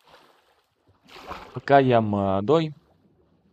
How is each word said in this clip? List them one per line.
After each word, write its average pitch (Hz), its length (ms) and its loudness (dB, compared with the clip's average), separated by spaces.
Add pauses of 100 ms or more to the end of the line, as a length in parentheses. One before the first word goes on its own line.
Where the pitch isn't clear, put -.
(1500)
Пока 139 240 2
я 123 240 2
молодой, 104 720 -2 (800)